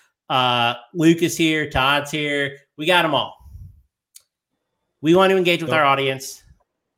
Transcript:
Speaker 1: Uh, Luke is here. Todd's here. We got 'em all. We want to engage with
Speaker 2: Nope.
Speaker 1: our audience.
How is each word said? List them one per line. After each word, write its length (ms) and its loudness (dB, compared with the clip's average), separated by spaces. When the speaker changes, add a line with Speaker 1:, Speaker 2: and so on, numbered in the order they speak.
Speaker 1:
Uh, 460 0
Luke 300 2
is 140 -2
here. 340 -2
Todd's 400 0
here. 480 -6
We 80 -12
got 220 2
'em 80 -2
all. 220 -4
We 140 2
want 160 4
to 80 4
engage 240 0
with 80 -6
Speaker 2:
Nope. 100 2
Speaker 1:
our 60 2
audience. 560 -2